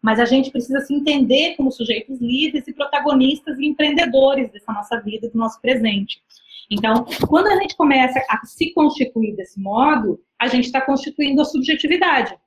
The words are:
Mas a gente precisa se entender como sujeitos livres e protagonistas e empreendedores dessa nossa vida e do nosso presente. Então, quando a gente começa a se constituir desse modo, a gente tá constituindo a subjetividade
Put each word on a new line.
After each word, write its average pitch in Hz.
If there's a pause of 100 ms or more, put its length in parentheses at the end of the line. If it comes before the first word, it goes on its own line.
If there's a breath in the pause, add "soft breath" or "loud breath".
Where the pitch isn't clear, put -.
Mas 220
a 240
gente 262
precisa 262
se 277
entender 285
como 262
sujeitos 240
livres 262
e -
protagonistas 285
e 294
empreendedores 277
dessa 208
nossa 208
vida 214
e 226
do 226
nosso 226
presente. 220 (480 loud breath)
Então, 220 (220)
quando 370
a 392
gente 392
começa 262
a 220
se -
constituir 240
desse 196
modo, 214 (160)
a 240
gente 247
tá 262
constituindo 277
a -
subjetividade 302